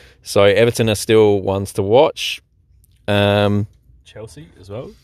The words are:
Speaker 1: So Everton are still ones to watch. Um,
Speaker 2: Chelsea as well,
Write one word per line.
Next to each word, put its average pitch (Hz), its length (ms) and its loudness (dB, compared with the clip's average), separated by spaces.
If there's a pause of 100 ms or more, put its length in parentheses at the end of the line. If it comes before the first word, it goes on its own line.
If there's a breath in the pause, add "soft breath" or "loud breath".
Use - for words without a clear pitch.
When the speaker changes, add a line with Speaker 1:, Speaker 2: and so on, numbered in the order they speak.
(220 loud breath)
Speaker 1:
So 101 220 2
Everton 113 460 2
are 107 40 0
still 107 460 2
ones 98 340 -4
to 107 80 -4
watch. 117 580 -4 (680)
Um, 101 580 0 (380)
Speaker 2:
Chelsea 127 440 -20 (120)
as 95 100 -20
well, 143 220 -14 (120)